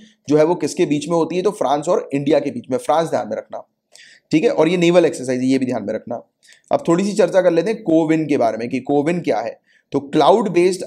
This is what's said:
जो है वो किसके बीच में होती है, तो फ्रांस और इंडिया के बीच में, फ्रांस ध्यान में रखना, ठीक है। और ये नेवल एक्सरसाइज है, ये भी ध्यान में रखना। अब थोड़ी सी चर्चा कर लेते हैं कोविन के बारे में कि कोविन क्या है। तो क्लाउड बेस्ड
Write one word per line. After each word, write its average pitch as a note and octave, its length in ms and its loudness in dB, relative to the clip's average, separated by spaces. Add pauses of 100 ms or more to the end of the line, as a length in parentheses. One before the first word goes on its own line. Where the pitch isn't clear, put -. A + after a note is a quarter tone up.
(300)
जो D3 80 4
है D#3 60 6
वो E3+ 120 2
किसके D#3 300 -2
बीच D3 240 -2
में E3+ 60 0
होती E3 200 0
है, F3+ 60 -2
तो G3+ 100 0
फ्रांस D3 380 -2
और F3 240 -2
इंडिया C#3+ 260 0
के B2+ 120 -4
बीच A2+ 200 -10
में, B2+ 60 0
फ्रांस D3+ 320 0
ध्यान G#2+ 200 -4
में G#2+ 80 -6
रखना, - 300 -14 (640)
ठीक D#3 120 2
है। A#3+ 60 2
और D#3+ 180 2
ये F3+ 100 0
नेवल E3+ 280 4
एक्सरसाइज C3 340 -4
है, B2+ 80 0
ये C3 100 4
भी C3 80 -4
ध्यान B2 180 -4
में G2+ 100 -6
रखना। - 360 -10 (420)
अब C#3 160 0
थोड़ी F3+ 160 2
सी G3+ 100 -2
चर्चा F#3 280 2
कर F3+ 100 4
लेते E3 200 0
हैं G#3 120 -8
कोविन D#3+ 440 0
के C#3 100 0
बारे A2+ 200 0
में A2+ 120 -8
कि C3 100 -4
कोविन D3 400 -2
क्या A#2 200 -2
है। A2+ 200 -8 (320)
तो C#3+ 80 -2
क्लाउड F3 500 2
बेस्ड F3 380 0